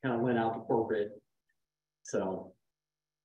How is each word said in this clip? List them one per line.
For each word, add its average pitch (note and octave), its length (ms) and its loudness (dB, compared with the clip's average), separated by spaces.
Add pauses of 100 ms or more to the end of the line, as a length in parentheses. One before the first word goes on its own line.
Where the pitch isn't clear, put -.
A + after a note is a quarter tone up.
kind B2+ 120 0
of A2+ 60 0
went A#2+ 180 4
out A2+ 160 2
to A#2 60 -6
corporate. G#2+ 500 0 (920)
So, - 480 -4 (720)